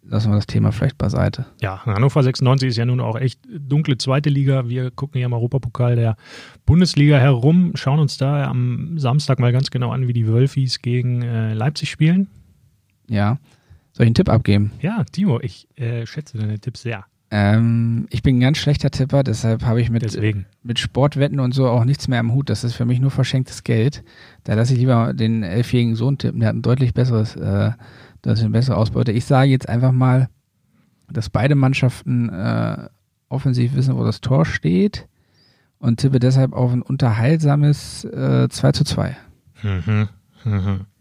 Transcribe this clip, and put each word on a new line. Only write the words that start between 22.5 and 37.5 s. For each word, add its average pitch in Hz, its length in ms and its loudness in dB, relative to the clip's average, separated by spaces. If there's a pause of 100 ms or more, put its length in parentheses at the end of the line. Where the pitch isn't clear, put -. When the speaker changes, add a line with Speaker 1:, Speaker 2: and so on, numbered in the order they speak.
Speaker 1:
ist 120 120 -4
für 120 100 -4
mich 123 160 0
nur 135 100 2
verschenktes - 540 -4
Geld. 117 400 0 (400)
Da 113 100 -2
lasse 120 200 2
ich 120 40 2
lieber 117 340 2
den 110 300 0
elfjährigen 113 540 0
Sohn 135 220 -2
tippen, - 200 -4
der 110 120 2
hat 113 40 -4
ein 117 80 -4
deutlich 123 320 0
besseres, 117 400 0
äh, 101 380 -2 (500)
das 110 160 0
ist 110 60 0
eine 107 80 0
bessere 113 240 0
Ausbeute. 113 340 0
Ich 117 140 -2
sage 135 260 4
jetzt 131 180 0
einfach 123 220 2
mal, 127 380 2 (840)
dass - 180 -6
beide 139 280 0
Mannschaften, 131 720 0
äh, 110 600 -4 (400)
offensiv 131 460 0
wissen, 131 220 0
wo 120 80 -2
das 113 160 -2
Tor 139 260 0
steht 185 640 -2 (680)
und 117 200 0
tippe 135 220 2
deshalb 131 320 4
auf 123 200 0
ein 123 100 0
unterhaltsames, 143 1200 0